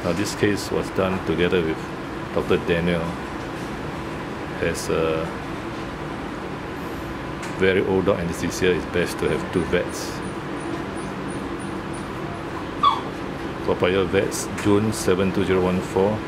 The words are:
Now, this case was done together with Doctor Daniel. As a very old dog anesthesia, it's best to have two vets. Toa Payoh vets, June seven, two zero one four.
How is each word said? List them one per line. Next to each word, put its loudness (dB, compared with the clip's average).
Now, 2
this -2
case 2
was 0
done 2
together 4
with 0
Doctor 2
Daniel. 2
As -2
a 2
very 6
old 4
dog 4
anesthesia, 2
it's 0
best 0
to 2
have -2
two 4
vets. 0
Toa 4
Payoh 4
vets, 2
June 6
seven, 4
two 2
zero 6
one 4
four. 2